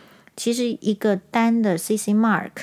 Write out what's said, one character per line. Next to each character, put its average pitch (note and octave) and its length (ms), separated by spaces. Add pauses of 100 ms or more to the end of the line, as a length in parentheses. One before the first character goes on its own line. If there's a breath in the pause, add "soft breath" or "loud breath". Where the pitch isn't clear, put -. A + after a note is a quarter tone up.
(360 loud breath)
其 - 160
实 A#3+ 300
一 G#3 140
个 G3+ 220
单 A#3 440
的 F#3+ 160
C G#3 180
C G#3 180
mark、 G#3+ 360 (140)